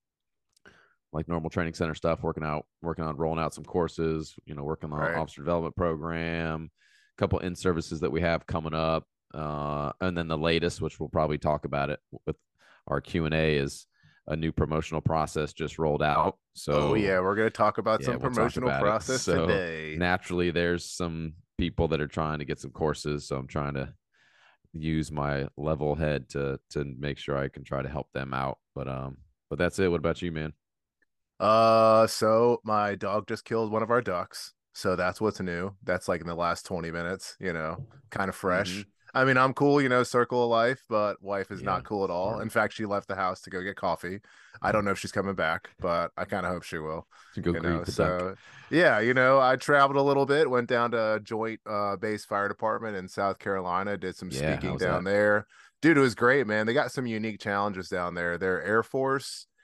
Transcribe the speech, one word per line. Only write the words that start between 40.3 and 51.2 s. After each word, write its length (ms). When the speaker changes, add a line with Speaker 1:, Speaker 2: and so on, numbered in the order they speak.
Speaker 2:
of 80
life, 380
but 340
wife 300
is 100
not 140
Speaker 1:
Yeah, 60
Speaker 2:
cool 200
at 80
all. 200
Speaker 1:
smart. 120
Speaker 2:
In 80
fact, 220
she 120
left 220
the 80
house 280
to 80
go 120
get 140
coffee. 420
I 120
don't 120
know 60
if 80
she's 140
coming 240
back, 420
but 380
I 80
kinda 240
hope 160
she 140
will, 280
Speaker 1:
To 60
go 120
Speaker 2:
you 80
Speaker 1:
greet 140
Speaker 2:
know, 100
Speaker 1:
the 80
Speaker 2:
so, 260
Speaker 1:
duck. 80
Speaker 2:
yeah, 280
you 160
know, 260
I 140
traveled 440
a 40
little 240
bit, 240
went 180
down 240
to 300